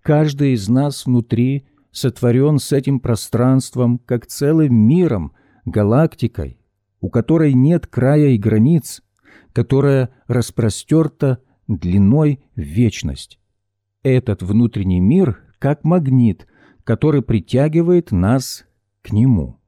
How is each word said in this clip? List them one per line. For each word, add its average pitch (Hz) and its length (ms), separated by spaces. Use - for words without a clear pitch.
Каждый 143 520
из 101 160
нас 135 380
внутри 123 600
сотворён 127 680
с - 120
этим 139 280
пространством, 120 960
как 120 280
целым 151 480
миром, 113 580
галактикой, 107 960
у 98 100
которой 156 420
нет 139 360
края 143 400
и 127 100
границ, 110 640
которая 135 580
распростёрта 127 1120
длиной 123 760
в - 60
вечность. 76 800
Этот 127 400
внутренний 95 560
мир 131 420
как 143 240
магнит, 135 640
который 139 380
притягивает 156 920
нас 107 520
к - 80
нему. 104 580